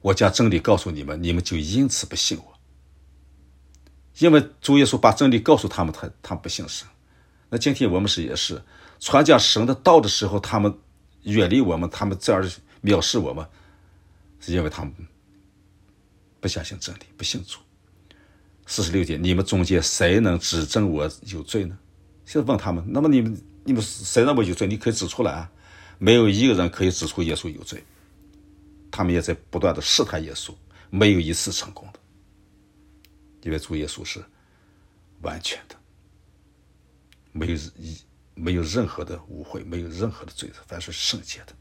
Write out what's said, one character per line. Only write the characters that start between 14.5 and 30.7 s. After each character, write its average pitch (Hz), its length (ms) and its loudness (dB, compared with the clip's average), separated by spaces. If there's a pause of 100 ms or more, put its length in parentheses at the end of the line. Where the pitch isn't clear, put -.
因 107 100 0
为 156 60 -2
他 - 160 -10
们 71 80 -10 (1500)
不 - 80 -8
相 85 160 -4
信 92 160 -14
真 90 180 -12
理， - 100 -20 (100)
不 - 80 -14
信 - 220 -6
主。 - 120 -16 (1080)
四 - 160 -4
十 82 100 -2
六 92 120 2
节 78 140 -4
，“你 90 160 2
们 120 100 2
中 92 180 0
间 85 200 2
谁 92 380 2
能 92 180 0
指 85 260 -4
证 98 260 -2
我 76 200 -4 (120)
有 90 200 -12
罪 98 220 -6
呢？” 90 140 -12 (460)
现 - 160 -2
在 113 60 -2
问 113 120 0
他 95 140 -4
们 85 160 -4
，“那 127 120 -2
么 156 80 2
你 135 120 6
们， 110 220 -4 (220)
你 135 80 -2
们 117 100 0
谁 - 420 0
认 143 120 2
为 110 100 2
有 90 80 -2
罪？ 101 120 -2
你 104 100 -2
可 117 140 -2
以 - 20 -2
指 113 140 -4
出 - 160 -6
来 90 100 0
啊。” 85 180 -10 (480)
没 110 160 6
有 117 140 8
一 107 200 4
个 117 60 6
人 87 140 2
可 95 160 -4
以 92 60 4
指 90 160 -6
出 - 160 -6
耶 80 140 -2
稣 - 120 -10
有 - 140 -14
罪。 - 200 -16 (1080)
他 - 140 -4
们 87 100 2
也 87 80 0
在 87 100 -4 (160)
不 - 100 -6
断 82 160 0
地 78 60 -8
试 - 240 2
探 82 180 -6
耶 73 120 -12
稣， - 200 -14 (360)